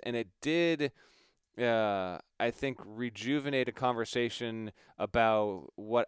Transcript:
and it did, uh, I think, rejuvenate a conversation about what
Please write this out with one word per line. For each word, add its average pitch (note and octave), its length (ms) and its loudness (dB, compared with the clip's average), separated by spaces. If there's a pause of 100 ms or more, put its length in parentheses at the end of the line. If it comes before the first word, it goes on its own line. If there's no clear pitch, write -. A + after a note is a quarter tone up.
and A#2+ 100 -4
it A#2 140 -4 (120)
did, D#3+ 520 2 (640)
uh, G#2 600 2 (200)
I A#2+ 120 2
think, C3 340 -4
rejuvenate B2 800 -2
a A#2+ 60 -2
conversation A#2 1000 -2 (260)
about G#2+ 800 2
what A2+ 320 0